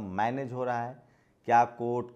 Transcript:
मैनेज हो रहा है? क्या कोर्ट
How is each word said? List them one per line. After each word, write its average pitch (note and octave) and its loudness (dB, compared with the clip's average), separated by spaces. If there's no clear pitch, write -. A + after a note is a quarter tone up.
मैनेज A#2+ -2
हो B2+ -4
रहा A#2+ -2
है? B2 -10
क्या A#2 8
कोर्ट A#2+ -4